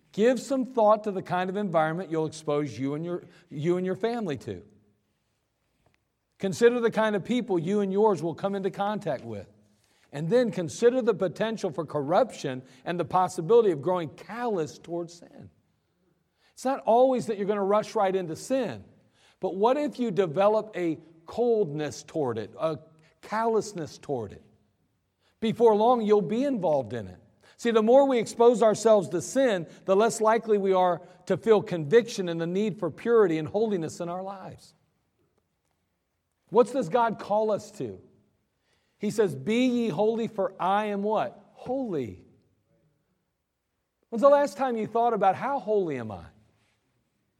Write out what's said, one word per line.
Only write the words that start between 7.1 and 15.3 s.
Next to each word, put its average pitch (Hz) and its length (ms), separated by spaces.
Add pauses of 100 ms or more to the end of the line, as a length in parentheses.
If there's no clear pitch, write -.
of 180 80
people 214 340
you 185 220
and 196 100
yours 196 320
will 160 120
come 196 200
into 196 160
contact 196 540
with. 104 220 (680)
And 151 160
then 233 220
consider 196 500
the 226 140
potential 196 560
for 151 160
corruption 147 760 (220)
and 170 160
the 165 40
possibility 185 680
of 147 100
growing 170 300
callous 202 680
towards 170 360
sin. - 340 (1040)